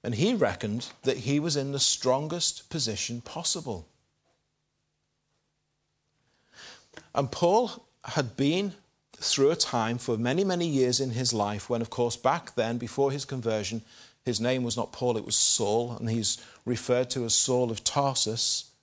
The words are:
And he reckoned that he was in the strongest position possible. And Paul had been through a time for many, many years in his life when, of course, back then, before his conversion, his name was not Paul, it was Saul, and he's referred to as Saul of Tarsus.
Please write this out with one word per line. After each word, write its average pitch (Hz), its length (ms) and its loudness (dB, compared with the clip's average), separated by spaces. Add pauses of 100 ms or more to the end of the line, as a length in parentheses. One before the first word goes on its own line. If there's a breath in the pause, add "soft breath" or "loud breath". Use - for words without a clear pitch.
And 117 120 -4
he 170 180 2
reckoned 117 540 0 (160)
that 131 160 0
he 135 200 0
was 151 160 -2
in 139 180 -2
the 139 80 -4
strongest 151 880 0
position 117 500 -4
possible. 120 640 -6 (3250 loud breath)
And 139 160 0
Paul 208 540 2 (200)
had 131 340 -2
been 175 360 0 (380)
through - 380 2
a 170 60 0
time 117 420 0
for 120 180 -2
many, 123 260 2
many 175 240 0
years 131 320 4
in 131 120 0
his 120 240 -2
life 104 340 -2
when, 117 140 0
of 113 80 -6
course, 120 260 0
back 156 380 0
then, 117 240 0
before 131 340 0
his 139 140 -6
conversion, 110 580 -2 (400 loud breath)
his 110 160 -2
name 127 220 0
was 120 160 -2
not - 140 -4
Paul, 123 260 0
it - 80 -6
was - 100 0
Saul, 117 560 2
and 117 160 -4
he's 113 300 0 (260 loud breath)
referred 123 460 0
to 123 160 -2
as 113 80 2
Saul 123 360 2
of 110 140 -6
Tarsus. - 840 0 (120)